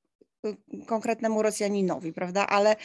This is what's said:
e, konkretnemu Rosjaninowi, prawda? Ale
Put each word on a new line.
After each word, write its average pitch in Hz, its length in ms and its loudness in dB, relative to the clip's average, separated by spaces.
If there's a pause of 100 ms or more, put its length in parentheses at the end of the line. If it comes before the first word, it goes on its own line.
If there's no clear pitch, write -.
(460)
e, 202 400 -10
konkretnemu 220 560 0
Rosjaninowi, 202 720 0
prawda? 185 340 -2
Ale 208 380 4